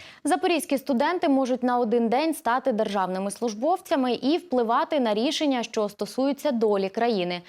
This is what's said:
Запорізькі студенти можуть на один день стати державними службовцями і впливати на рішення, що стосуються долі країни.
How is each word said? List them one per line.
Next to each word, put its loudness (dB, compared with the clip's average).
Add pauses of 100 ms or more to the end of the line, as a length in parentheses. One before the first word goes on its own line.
(240)
Запорізькі 0
студенти 0
можуть 2
на 2
один 2
день 2
стати 0
державними -2
службовцями -2
і 0
впливати 0
на 2
рішення, 0
що -2
стосуються -2
долі 2
країни. -2